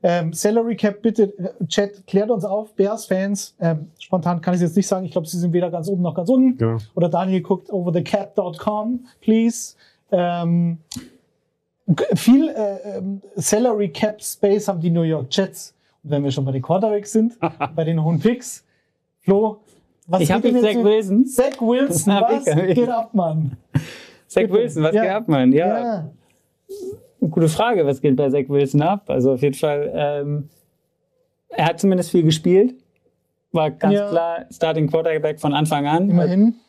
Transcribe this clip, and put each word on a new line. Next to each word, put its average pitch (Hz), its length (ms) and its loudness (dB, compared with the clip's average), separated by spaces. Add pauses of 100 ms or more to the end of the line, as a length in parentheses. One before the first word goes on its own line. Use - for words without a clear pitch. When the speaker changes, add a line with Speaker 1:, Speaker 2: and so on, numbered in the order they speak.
Speaker 1:
Ähm, 170 320 0
Salary 226 420 0
Cap, 208 240 -2
bitte, 220 240 2 (140)
äh, 180 280 -8
Chat, 202 400 -4
klärt 208 240 0
uns 202 140 -2
auf, 214 300 -6
Bears-Fans. 196 840 -4
Ähm, 160 280 -2 (100)
spontan 175 420 -2
kann 180 140 -2
ich 180 60 0
jetzt 170 160 0
nicht 196 100 2
sagen, 190 200 -2
ich - 60 -10
glaube, 165 160 -2
sie 180 100 -8
sind 170 160 -2
weder 175 160 0
ganz 170 180 -6
oben 190 140 -2
noch 165 120 -2
ganz 175 140 -4
unten. 262 300 4
Speaker 2:
Genau. 113 180 0 (180)
Speaker 1:
Oder 175 140 0
Daniel 185 340 0
guckt - 300 -4
over 180 200 -2
the 170 100 0
cap 196 320 -4
dot 175 240 -4
com, 220 480 -4 (160)
please. 226 540 0 (340)
Ähm, 170 680 0 (1080)
g-, - 180 2 (120)
viel, 277 340 4
äh, 202 480 -6
ähm, 196 240 -8 (140)
Salary 208 520 0
Cap 214 340 -4
Space 202 460 0
haben 180 120 -4
die 175 100 0
New 170 120 2
York 156 280 -2
Jets. - 440 -6 (280)
Und - 80 -10
wenn 143 140 0
wir 139 80 -2
schon 135 120 -2
bei 135 80 -4
den 135 100 -4
Quarterbacks 202 500 -2
sind, 226 260 0 (180)
Speaker 2:
<laughs> 143 180 -6
Speaker 1:
bei 160 100 0
den 160 200 0
hohen 165 140 0
Picks, - 440 -2 (580)
Flo, 208 400 0 (460)
was 180 140 0
Speaker 3:
Ich 156 80 0
Speaker 1:
geht 185 80 2
Speaker 3:
hab 220 60 0
Speaker 1:
denn 240 120 2
Speaker 3:
jetzt 247 100 4
Speaker 1:
jetzt 208 100 2
Speaker 3:
Zach 214 80 0
Speaker 1:
mit 208 100 6
Speaker 3:
Wilson. 214 340 2
Speaker 1:
Zach 262 360 -2
Wilson, 240 520 2
Speaker 3:
<laughs> - 0 -
Hab 220 160 2
ich - 100 2
Speaker 1:
was - 80 -4
Speaker 3:
erwähnt. 170 260 2
Speaker 1:
geht 240 160 2
ab, 226 240 -4
Mann? 156 420 0 (680)
Speaker 3:
Zach - 160 0
Speaker 1:
Bitte. 202 120 -2
Speaker 3:
Wilson, 208 280 0
was 160 120 2
Speaker 1:
Ja. 214 80 4
Speaker 3:
geht - 100 0
ab, 220 160 -4
Mann? 131 240 4
Ja. 180 280 2
Speaker 1:
Ja. 214 300 -6 (1200)
Speaker 3:
Gute 165 180 2
Frage, 196 380 0
was 139 160 -2
geht 139 140 2
bei 143 120 2
Zach 131 200 0
Wilson 143 340 2
ab? 190 260 0
Also 131 240 2
auf 127 100 -2
jeden 143 120 2
Fall, 147 400 -2
ähm, 147 540 -4 (1000)
er - 180 -2
hat 165 140 -2
zumindest 180 300 2
viel 180 140 4
gespielt, 180 500 4 (800)
war 156 180 0
ganz 196 240 2
Speaker 1:
Ja. 202 160 0
Speaker 3:
klar 165 420 -2
Starting 160 380 0
Quarterback 156 500 -2
von 143 140 0
Anfang 151 320 0
an. 170 240 2
Speaker 1:
Immerhin. 185 440 4 (140)